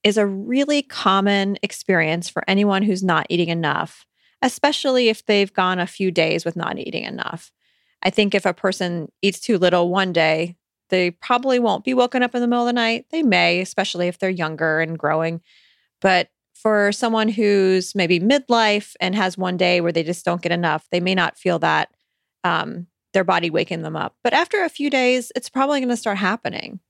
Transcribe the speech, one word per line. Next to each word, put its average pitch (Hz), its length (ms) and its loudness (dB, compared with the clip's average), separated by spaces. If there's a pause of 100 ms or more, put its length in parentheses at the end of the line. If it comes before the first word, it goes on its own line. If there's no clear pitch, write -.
is 208 160 2
a 208 80 2
really 254 560 0
common 196 800 0
experience 170 640 -2
for - 200 -6
anyone 196 340 2
who's 190 220 0
not 160 240 0
eating 175 200 0
enough, 165 560 -4 (380)
especially 262 680 2
if 220 160 -2
they've 202 280 2
gone 185 260 0
a 175 80 -2
few 190 240 -2
days 165 340 0
with 170 120 -6
not 170 220 -6
eating - 260 -8
enough. - 480 -10 (500)
I 190 80 0
think 202 240 2
if 196 100 0
a 185 80 2
person 175 580 -4 (120)
eats 190 180 0
too 226 160 0
little 175 320 4
one 185 240 0
day, 165 440 0 (340)
they 180 220 0
probably 247 460 0
won't 214 260 0
be 254 100 -2
woken 247 280 2
up 247 120 -2
in 247 60 -2
the 240 60 0
middle 240 180 0
of 240 40 0
the 240 40 0
night. 233 380 -2
They 320 120 -2
may, 175 380 4
especially 180 480 -4
if 180 100 -6
they're 190 120 -2
younger 160 500 -2
and 165 180 -4
growing. 160 420 -2 (600)
But 185 280 2 (260)
for 208 360 2
someone 220 380 0
who's 196 680 2
maybe 180 240 2
midlife 220 840 2
and 185 140 -2
has 190 240 -2
one 180 180 -2
day 175 240 2
where 170 120 0
they 165 100 0
just 170 220 -6
don't 175 180 -2
get 170 100 -2
enough, 165 380 -2
they 175 100 0
may 185 140 0
not 180 240 0
feel 175 220 0
that, 156 320 0 (520)
um, 170 420 -2 (300)
their 190 80 2
body 170 240 0
waking 165 320 -2
them 156 160 -8
up. 147 260 -6
But 240 120 0
after 349 280 0
a 339 60 -2
few 285 220 -4
days, 254 440 0
it's - 140 -8
probably 277 320 0
gonna 240 160 -2
start 202 220 -4
happening. - 720 -4